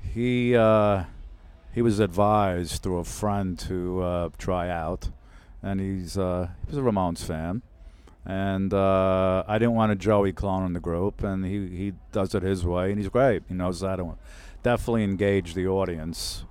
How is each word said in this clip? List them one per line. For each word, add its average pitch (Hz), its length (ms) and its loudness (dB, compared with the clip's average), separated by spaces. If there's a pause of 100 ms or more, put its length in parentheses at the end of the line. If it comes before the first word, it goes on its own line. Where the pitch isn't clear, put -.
He, 123 540 0
uh, 107 480 6 (680)
he 117 80 0
was 110 180 4
advised 98 840 2
through 90 160 0
a 85 40 -4
friend 98 560 -2
to, 90 420 -2
uh, 87 360 0
try 90 320 -2
out, 85 400 -4 (540)
and 98 160 -2
he's, 95 380 -4
uh, 90 320 0 (180)
he 156 80 -6
was - 20 -2
a 139 40 -2
Ramones 95 420 0
fan. 85 400 -6 (600)
And, 95 480 -2
uh, 95 760 4
I 107 100 0
didn't 117 180 2
want 110 160 4
a 104 40 2
Joey 98 380 2
clone 95 320 -2
in 90 80 -2
the 87 60 -4
group, 87 440 -2
and 95 200 -2
he, 98 260 -4
he 92 240 -6 (180)
does 98 240 -2
it 92 80 0
his 92 200 0
way, 90 280 0
and 104 80 0
he's 98 100 -2
great. 117 380 4
He 90 80 -6
knows 90 260 -2
how 95 140 -2
to 87 200 -6 (460)
definitely 117 420 0
engage 98 520 2
the 92 120 -2
audience. 87 840 -4